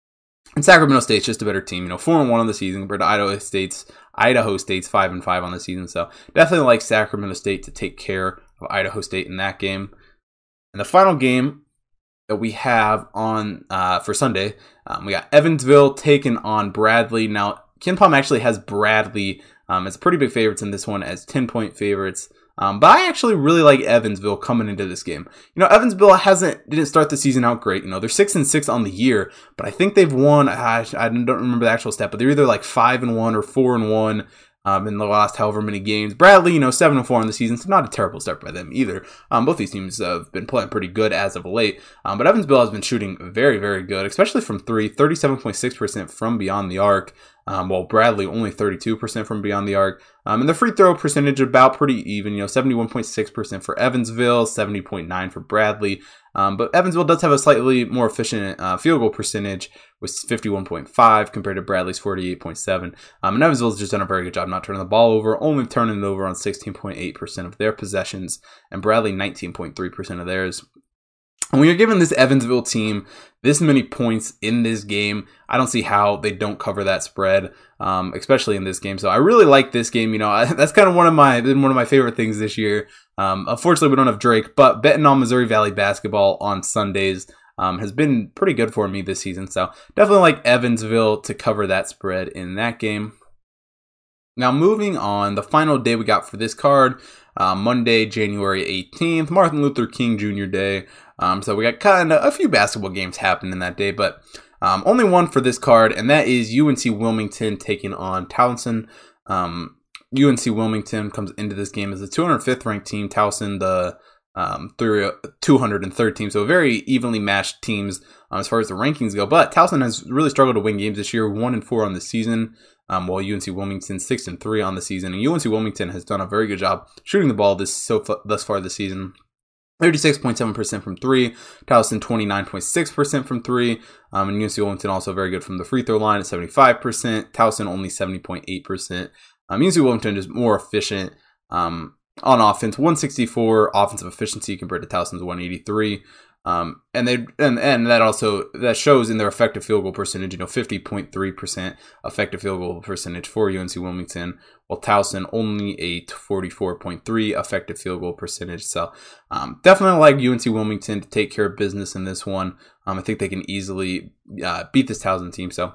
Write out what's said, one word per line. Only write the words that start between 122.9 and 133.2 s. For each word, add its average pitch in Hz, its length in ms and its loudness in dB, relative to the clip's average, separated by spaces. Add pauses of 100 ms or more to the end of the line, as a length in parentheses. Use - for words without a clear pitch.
while 92 120 -2
U 98 140 -6
N 95 60 -6
C 98 100 -8
Wilmington 95 480 -8
six - 300 -6
and 90 120 -12
three 107 220 -2
on 95 140 -4
the 90 60 -8
season. 92 300 -8
And 98 100 -6
U 151 120 0
N 165 60 -2
C 127 80 -4
Wilmington 107 400 -4
has 90 160 -12
done 101 160 -6
a 92 60 -8
very 104 200 -2
good 101 140 -6
job 95 260 -2 (160)
shooting 190 240 2
the 123 80 2
ball 101 220 2
this 95 180 -4
so - 300 -2
fu-, - 200 -6
thus 104 200 -4
far 101 160 -4
this 92 160 -10
season. 95 380 -8 (640)
Thirty-six 156 380 2
point 120 200 -4
seven 110 160 -2
percent 107 280 -6
from 95 140 -10
three, 127 400 0 (300)
Towson 113 340 2
twenty-nine 101 460 -4
point 95 180 -10
six 170 260 -2
percent 139 380 -2